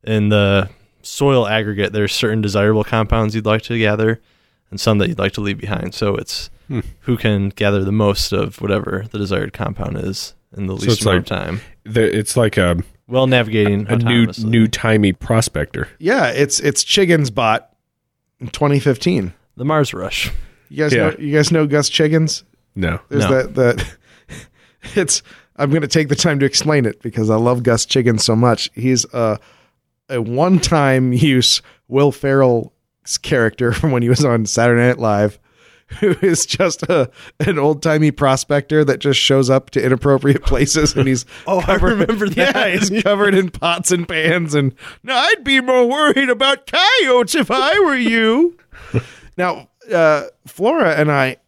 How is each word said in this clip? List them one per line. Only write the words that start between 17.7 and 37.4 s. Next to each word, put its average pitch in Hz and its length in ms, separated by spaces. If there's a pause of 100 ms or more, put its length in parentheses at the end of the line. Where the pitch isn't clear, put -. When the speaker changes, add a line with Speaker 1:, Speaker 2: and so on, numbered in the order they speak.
Speaker 3:
in 127 100
twenty 143 300
fifteen. 131 560 (220)
Speaker 1:
The 123 80
Mars 151 280
Rush. - 380 (380)
Speaker 3:
You 143 160
guys 143 100
Speaker 2:
Yeah. 117 160
Speaker 3:
know, - 80
you 147 160
guys 151 160
know 156 160
Gus 143 240
Chiggins? 156 540 (320)
Speaker 2:
No. 82 320
Speaker 3:
There's 123 200
Speaker 1:
No. 131 140
Speaker 3:
that, - 140
that 120 300 (520)
<laughs> - 560
it's, 180 280 (340)
I'm 139 160
gonna 151 160
take 156 200
the 147 80
time 151 220
to 139 80
explain 143 400
it - 160
because 110 260
I 110 80
love 120 280
Gus 117 220
Chiggins 120 380
so 113 120
much. 117 380
He's 123 380
a, 113 260 (680)
a 127 140
one-time 135 880
use 127 480 (280)
Will 139 240
Ferrell's 135 580 (520)
character 120 500
<laughs> - 20
from 160 160
when 123 120
he 117 60
was 127 160
on 117 220
Saturday 120 400
Night 123 120
Live, 104 400 (600)
who 190 220
is 170 240
just - 380
a, 143 260 (300)